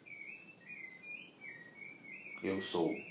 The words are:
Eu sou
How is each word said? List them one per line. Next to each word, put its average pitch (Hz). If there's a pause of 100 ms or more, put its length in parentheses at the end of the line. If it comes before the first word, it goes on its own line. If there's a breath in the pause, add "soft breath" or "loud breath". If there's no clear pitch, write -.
(2500)
Eu 95
sou - (140)